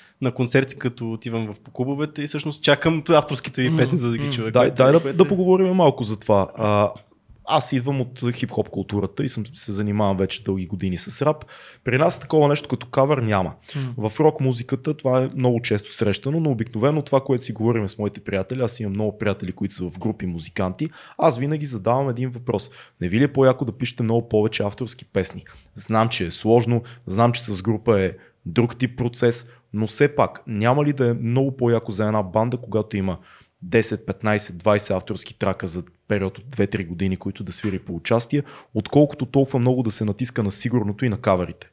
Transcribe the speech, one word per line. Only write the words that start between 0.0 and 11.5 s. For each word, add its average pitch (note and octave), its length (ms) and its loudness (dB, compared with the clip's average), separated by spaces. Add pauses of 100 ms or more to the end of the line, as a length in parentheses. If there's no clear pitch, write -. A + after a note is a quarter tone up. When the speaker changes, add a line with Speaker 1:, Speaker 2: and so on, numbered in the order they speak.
Speaker 1:
на B2+ 120 0
концерти, C3 420 0
като A#2 380 -6
отивам A2+ 340 -6
в, G#2 120 -12
по - 120 -20
клубовете C#3+ 500 -4
и C#3+ 60 -6
всъщност D3 360 -8
чакам D3 460 2
авторските D3 520 2
ви B2+ 80 2
Speaker 2:
М, D#3+ 80 2
Speaker 1:
песни, C3 220 2
за A#2+ 120 0
да A#2 60 -2
ги C#3+ 80 -4
Speaker 2:
м. C#3+ 60 -4
Speaker 1:
чуя, A2+ 200 -4
Speaker 3:
Дай, B2 100 6
Speaker 1:
което B2+ 140 2
Speaker 3:
дай C3 160 8
да, E3 100 8
Speaker 1:
което C3+ 160 -2
Speaker 3:
да F#3 60 6
Speaker 1:
е. - 40 6
Speaker 3:
поговорим F#3 400 4
малко F3+ 360 4
за G#2 160 -4
това. G2 360 4
А, G#2 360 2 (560)
аз - 260 2
идвам C3 280 -2
от B2+ 180 -8 (120)
хип-хоп - 380 -4
културата G2 540 -4
и - 60 -2
съм A2 140 -4 (100)
се - 180 -8
занимавам G2+ 460 0
вече F#2 260 -2
дълги F#2+ 240 -2
години F#2 300 -4
с - 240 -6
рап. D3+ 240 0 (380)